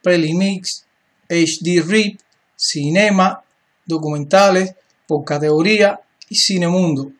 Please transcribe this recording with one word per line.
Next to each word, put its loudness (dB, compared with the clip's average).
peli 0
mix, -4
H 0
D 0
rip, 0
cinema, 0
documentales, 0
por -2
categoría 0
y -8
cine 0
mundo. -2